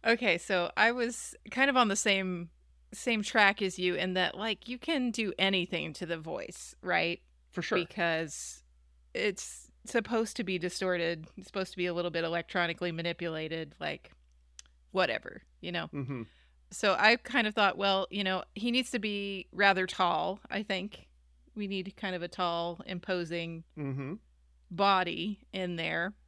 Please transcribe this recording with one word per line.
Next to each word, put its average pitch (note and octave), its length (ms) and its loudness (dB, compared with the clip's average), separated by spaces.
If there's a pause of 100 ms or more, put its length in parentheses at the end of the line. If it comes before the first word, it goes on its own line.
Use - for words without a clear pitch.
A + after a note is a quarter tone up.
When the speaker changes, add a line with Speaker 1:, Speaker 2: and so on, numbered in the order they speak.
Speaker 1:
Okay, A3+ 320 4
so F3+ 380 2
I A3+ 160 6
was A#3+ 420 -4 (160)
kind C4+ 200 2
of B3+ 60 4
on A#3+ 120 6
the G3 80 2
same, F#3 540 0 (420)
same A3+ 300 -2
track G#3 400 6
as F#3 160 -2
you F3+ 160 2
in F#3 200 0
that, F#3 220 2
like, G#3+ 320 -4
you B3 100 -8
can C4 340 0
do G#3+ 260 -2
anything F3 560 0
to F3+ 120 -8
the E3 120 -4
voice, - 640 -10
right? E3+ 380 0 (300)
Speaker 2:
For F3 120 -4
sure. F#3+ 160 0
Speaker 1:
Because E3 840 -2 (520)
it's - 560 -4 (160)
supposed A3+ 500 0
to A3+ 80 -2
be F#3 140 -2
distorted. E3+ 680 -2 (100)
It's F#3 100 -16
supposed F#3+ 260 -4
to - 40 -12
be F3+ 100 0
a F3 80 0
little F3 180 0
bit E3 120 0
electronically E3+ 680 -2
manipulated, D#3+ 880 -4
like, D3 320 -8 (800)
whatever, C#3+ 500 0 (180)
you E3+ 120 -8
know? E3+ 200 -4
Speaker 2:
Mm-hmm. C3+ 300 -4 (480)
Speaker 1:
So G3 280 2
I A3 180 8
kind - 300 0
of G#3 80 -2
thought, G3+ 240 4
well, G3 320 2
you G3+ 120 -4
know, F#3+ 220 0 (100)
he A3 160 -2
needs B3 220 0
to B3 60 0
be G3+ 540 -4
rather F#3+ 340 6
tall, F3 520 2 (120)
I G3+ 120 -2
think. G3 440 -6 (500)
We G#3 100 -4
need F#3+ 300 -4
kind F#3+ 180 -4
of E3+ 80 -4
a F3 60 -6
tall, E3+ 580 -2
imposing E3+ 800 -4 (120)
Speaker 2:
Mm-hmm. C#3 380 -4 (560)
Speaker 1:
body F#3 720 0 (120)
in F3+ 240 -4
there. E3 380 -2 (140)